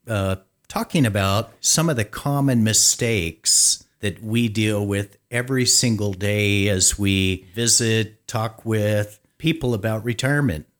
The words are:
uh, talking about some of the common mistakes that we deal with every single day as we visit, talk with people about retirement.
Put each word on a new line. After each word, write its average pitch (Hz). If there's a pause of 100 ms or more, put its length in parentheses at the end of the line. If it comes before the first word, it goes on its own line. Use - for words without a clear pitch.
uh, 98 (320)
talking 180
about 98
some 165
of 147
the 110
common 139
mistakes - (160)
that 104
we 113
deal 107
with 101 (140)
every 123
single 104
day 101
as 95
we 95
visit, 110
talk 113
with 104 (180)
people 160
about 110
retirement. 123 (140)